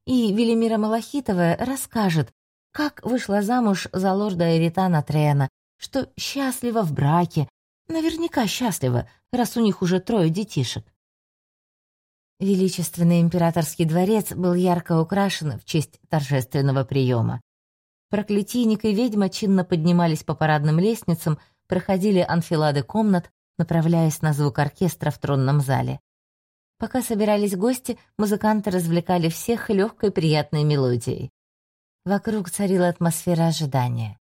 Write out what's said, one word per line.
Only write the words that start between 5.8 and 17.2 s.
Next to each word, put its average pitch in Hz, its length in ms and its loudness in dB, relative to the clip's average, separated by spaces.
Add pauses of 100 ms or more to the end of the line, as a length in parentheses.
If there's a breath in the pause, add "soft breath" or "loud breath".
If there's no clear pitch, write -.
счастлива 247 640 -4
в 156 100 -2
браке, 147 560 2 (400)
наверняка 320 580 -2
счастлива, 131 640 -2 (240 soft breath)
раз 247 240 -2
у 233 40 0
них 208 220 0
уже 180 180 0
трое 185 300 0
детишек. 160 540 -4 (1500)
Величественный 180 800 2
императорский 170 640 0
дворец 185 480 0
был 180 220 0
ярко 175 460 2
украшен 160 580 -2
в - 60 -18
честь - 440 -4
торжественного 139 760 0
приёма. 123 560 0 (680)